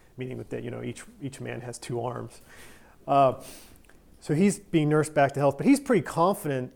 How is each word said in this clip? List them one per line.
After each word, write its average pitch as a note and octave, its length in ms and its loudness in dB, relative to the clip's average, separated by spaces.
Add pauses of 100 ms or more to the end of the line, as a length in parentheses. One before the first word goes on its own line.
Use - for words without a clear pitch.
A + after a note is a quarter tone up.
(180)
meaning B2+ 200 -10
that A#2 120 -14
they, A#2+ 120 -8
you A#2 100 -10
know, A#2 120 -10
each, A#2+ 200 -10 (180)
each C3+ 180 -10
man B2 220 -10
has A#2+ 160 -12
two A#2+ 240 -8
arms. A#2 400 -8 (680)
Uh, C#3 260 6 (880)
so - 120 -4
he's F#3+ 260 2
being D3+ 300 0
nursed D3+ 240 2
back C#3 200 4
to C#3 60 -6
health, C#3 180 2
but - 80 -2
he's C4 140 6
pretty G3+ 220 2
confident D3 760 -2